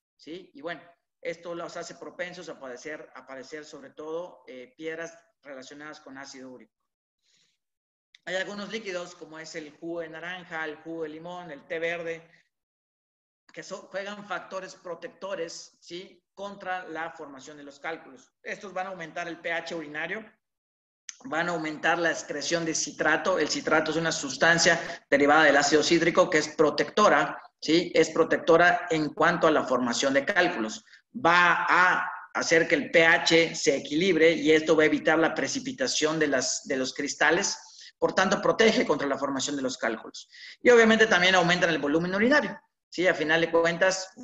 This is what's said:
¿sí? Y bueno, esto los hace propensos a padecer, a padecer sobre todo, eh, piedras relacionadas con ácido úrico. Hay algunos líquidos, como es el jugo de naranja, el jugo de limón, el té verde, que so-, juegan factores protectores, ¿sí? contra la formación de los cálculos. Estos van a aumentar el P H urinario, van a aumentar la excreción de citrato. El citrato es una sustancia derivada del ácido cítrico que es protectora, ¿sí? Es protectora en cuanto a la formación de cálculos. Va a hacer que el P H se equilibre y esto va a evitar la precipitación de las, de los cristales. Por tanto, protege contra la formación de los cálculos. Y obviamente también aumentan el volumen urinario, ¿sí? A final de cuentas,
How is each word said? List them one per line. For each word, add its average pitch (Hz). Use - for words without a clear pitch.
¿sí? 175
Y 139
bueno, 156
esto 170
los 170
hace 170
propensos 175
a 143
padecer, 147
a 127
padecer 135
sobre 143
todo, 160
eh, 127
piedras 160
relacionadas 147
con 135
ácido 135
úrico. 113
Hay 180
algunos 202
líquidos, 185
como 156
es 160
el 151
jugo 170
de 160
naranja, 170
el 151
jugo 165
de 156
limón, 175
el 139
té 165
verde, 165
que 160
so-, -
juegan 202
factores 190
protectores, 170
¿sí? -
contra 196
la 160
formación 143
de 147
los 143
cálculos. 143
Estos 190
van 185
a 196
aumentar 170
el 165
P 170
H 170
urinario, 165
van 156
a 175
aumentar 160
la 165
excreción 156
de 160
citrato. 160
El 151
citrato 160
es 147
una 165
sustancia 165
derivada 147
del 143
ácido 143
cítrico 170
que 156
es 151
protectora, 151
¿sí? 170
Es 160
protectora 170
en 156
cuanto 165
a 160
la 143
formación 127
de 135
cálculos. 113
Va 170
a 175
hacer 165
que 165
el 143
P 165
H 165
se 143
equilibre 160
y 151
esto 156
va 156
a -
evitar 156
la 160
precipitación 135
de 151
las, 127
de 139
los 131
cristales. 156
Por 165
tanto, 202
protege 220
contra 143
la 135
formación 139
de 139
los 127
cálculos. -
Y 240
obviamente 220
también 185
aumentan 175
el 160
volumen 160
urinario, 226
¿sí? 175
A 170
final 151
de 165
cuentas, 170